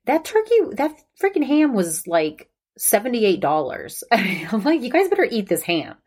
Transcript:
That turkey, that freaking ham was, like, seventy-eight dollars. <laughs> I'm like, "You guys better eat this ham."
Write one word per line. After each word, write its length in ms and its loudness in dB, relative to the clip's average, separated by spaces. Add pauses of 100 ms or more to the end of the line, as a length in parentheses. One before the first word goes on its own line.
That 180 0
turkey, 320 0 (180)
that 220 -2 (260)
freaking 240 0
ham 280 4
was, 340 -2
like, 420 -2 (280)
seventy-eight 640 2
dollars. 680 -4
<laughs> 40 -8
I'm 520 0
like, 180 2
"You 80 -6
guys 200 2
better 200 2
eat 200 -4
this 140 0
ham." 320 -4 (120)